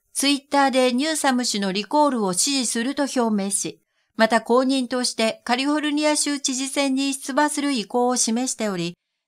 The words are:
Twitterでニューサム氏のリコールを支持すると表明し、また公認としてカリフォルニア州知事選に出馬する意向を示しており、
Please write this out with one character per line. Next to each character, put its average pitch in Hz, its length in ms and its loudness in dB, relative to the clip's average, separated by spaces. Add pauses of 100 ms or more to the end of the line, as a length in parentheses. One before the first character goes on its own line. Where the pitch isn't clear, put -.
(160)
Twitter 277 560 2
で 254 220 2
ニ 262 120 0
ュ 320 60 -2
ー 311 40 -2
サ 294 160 0
ム 247 140 0
氏 214 140 -2
の 196 120 0
リ 202 140 -2
コ 294 220 4
ー - 20 2
ル 233 160 0
を 185 80 0
支 269 200 0
持 262 120 0
す 226 180 -2
る 277 120 -4
と 285 80 -2
表 262 160 -2 (120)
明 196 200 0
し、 - 300 -6 (340)
ま 220 120 4
た 226 140 2
公 233 200 2
認 262 260 0
と 247 160 -4
し - 100 -4
て 220 320 -2
カ 240 100 0
リ 269 100 0
フ 294 100 2
ォ 302 40 0
ル 294 120 -2
ニ 302 160 0
ア 302 80 2
州 285 240 -2
知 269 160 -4
事 262 140 -6
選 277 260 0
に 277 180 0
出 269 200 -8
馬 294 160 2
す 294 120 -4
る 285 100 0
意 220 140 -2
向 247 220 0
を 247 80 0
示 247 360 0
し - 40 -8
て 220 120 -4
お 190 100 -4
り、 170 180 -6 (320)